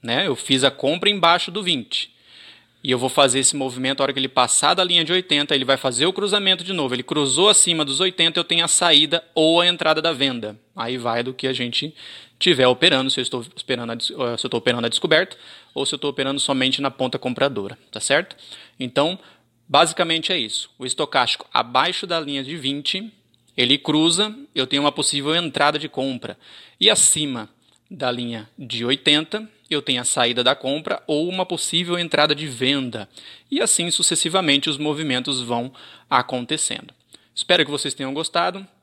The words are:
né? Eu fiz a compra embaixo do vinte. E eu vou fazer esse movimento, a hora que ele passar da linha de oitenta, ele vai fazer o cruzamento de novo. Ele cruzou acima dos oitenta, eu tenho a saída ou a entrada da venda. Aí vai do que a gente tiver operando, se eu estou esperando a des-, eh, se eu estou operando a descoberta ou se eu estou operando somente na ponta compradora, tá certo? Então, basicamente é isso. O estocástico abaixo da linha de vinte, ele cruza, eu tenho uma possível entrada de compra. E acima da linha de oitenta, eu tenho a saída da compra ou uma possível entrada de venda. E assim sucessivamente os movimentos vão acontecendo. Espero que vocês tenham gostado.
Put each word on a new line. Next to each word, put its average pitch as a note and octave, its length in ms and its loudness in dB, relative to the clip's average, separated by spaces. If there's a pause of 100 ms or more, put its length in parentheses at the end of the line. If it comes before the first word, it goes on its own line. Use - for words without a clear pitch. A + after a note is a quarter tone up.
né? B2+ 240 -2
Eu C#3+ 80 -2
fiz C3 300 0
a C3+ 60 6
compra D#3+ 380 -2
embaixo F3 420 2
do G3 120 -6
vinte. D#3+ 480 -4 (760)
E B2+ 60 -4
eu B2+ 80 2
vou B2+ 100 -2
fazer C3+ 300 4
esse C3 160 0
movimento, C3+ 460 -4
a - 20 2
hora C3+ 100 0
que C3+ 60 -4
ele C3 80 -2
passar C3 480 2
da F#3 80 0
linha F3 220 2
de D#3 80 -2
oitenta, D#3 420 0
ele C3 100 0
vai C3 120 4
fazer B2+ 280 0
o F#3 80 2
cruzamento F#3+ 520 0
de F#3 80 -8
novo. C#3+ 200 -2
Ele B2 120 -4
cruzou D3+ 440 2
acima E3+ 360 4
dos C#3 160 -2
oitenta, F3 400 0
eu E3 40 -2
tenho E3+ 200 0
a E3 40 -2
saída D#3+ 560 4 (120)
ou E3 240 6
a F3 80 4
entrada D#3 340 0
da E3 100 0
venda. A#2+ 480 -4 (140)
Aí B2 240 -6
vai A#2+ 240 -2
do B2+ 100 -6
que C3 140 -6
a C3 60 -2
gente B2+ 420 -4 (460)
tiver C3 260 4
operando, C3 420 4
se B2+ 120 -4
eu - 20 -2
estou A#2+ 320 -6
esperando A#2+ 380 -6
a - 20 -6
des-, - 160 -6
eh, A#2+ 260 -4
se - 80 -6
eu B2+ 40 -4
estou A#2 100 -2
operando A#2+ 260 0
a A#2 40 0
descoberta D#3+ 480 2 (360)
ou C#3 140 -4
se - 80 -4
eu - 20 -8
estou C#3+ 140 -4
operando C3+ 300 -2
somente C3+ 420 0
na C#3 80 0
ponta - 300 -4
compradora, B2 580 -2 (140)
tá G#2+ 80 -10
certo? E3 340 2 (460)
Então, C#3+ 360 0 (520)
basicamente E3 640 2
é F3+ 40 0
isso. A2+ 400 -6
O - 80 -12
estocástico B2+ 680 -2
abaixo B2+ 500 2
da F3 140 -2
linha C#3+ 240 -6
de C#3 140 -10
vinte, D3 560 -6 (440)
ele B2+ 220 4
cruza, E3 580 0 (200)
eu C3 100 -2
tenho C#3+ 160 -2
uma D3 80 4
possível D3 460 -2
entrada D3 420 0
de D3+ 100 -8
compra. C3 480 -6 (440)
E G#3 100 4
acima C#3+ 580 0 (400)
da C3+ 220 -4
linha A#2 480 -6
de A#2 260 -8
oitenta, D3+ 640 0 (220)
eu D3 100 -2
tenho B2+ 220 -2
a - 20 -8
saída B2 400 0
da C3 100 4
compra C#3+ 520 -4
ou D#3 220 0
uma F#3 180 -4
possível F3 520 -4
entrada D3+ 360 2
de D3+ 120 -6
venda. B2+ 600 -2 (420)
E C#4 100 -2
assim F3 300 0
sucessivamente D#3+ 800 2
os D3 80 -2
movimentos C#3+ 640 -2
vão A#2+ 320 -4 (380)
acontecendo. B2+ 840 -2 (420)
Espero F3 300 4
que C#3+ 60 -6
vocês C#3+ 240 -4
tenham C3+ 180 -6
gostado. F3 540 -4 (160)